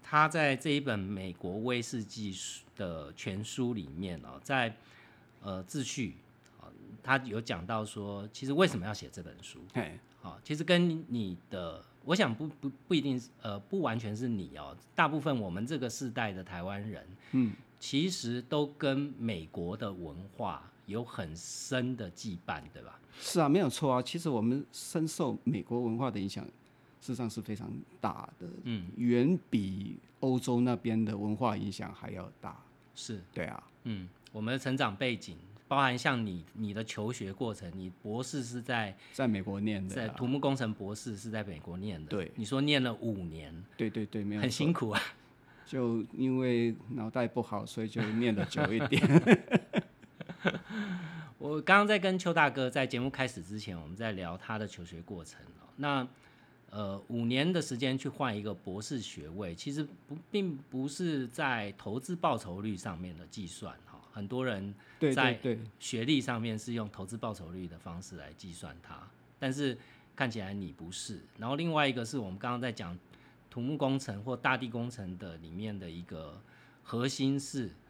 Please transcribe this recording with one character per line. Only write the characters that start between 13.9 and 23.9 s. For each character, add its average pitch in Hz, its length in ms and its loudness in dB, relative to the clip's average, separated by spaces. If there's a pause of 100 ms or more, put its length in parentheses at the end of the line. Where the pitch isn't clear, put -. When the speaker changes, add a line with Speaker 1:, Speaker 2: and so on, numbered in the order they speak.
Speaker 1:
全 107 160 -2
是 120 100 -2
你 95 300 -2
哦， 71 180 -10 (220)
大 156 100 8
部 151 140 2
分 139 180 2
我 98 120 0
们 101 180 -2
这 151 100 -2
个 123 120 0
世 123 200 -4
代 113 220 0
的 92 100 -6
台 90 220 -8
湾 98 260 -4
人， 90 160 -8 (260)
Speaker 2:
嗯。 123 200 4 (260)
Speaker 1:
其 160 320 0
实 123 340 -2
都 147 220 2 (120)
跟 139 420 0
美 104 320 -2
国 90 240 -4
的 107 160 -6
文 82 240 -10 (220)
化 90 340 -6 (140)
有 110 180 -4
很 85 320 -6
深 127 600 -4
的 101 140 -8
羁 95 260 -8 (100)
绊， 76 140 -4 (120)
对 - 100 -16
吧？ - 140 -18 (220)
Speaker 2:
是 - 220 0
啊， 143 80 6
没 165 100 8
有 156 100 4
错 135 240 2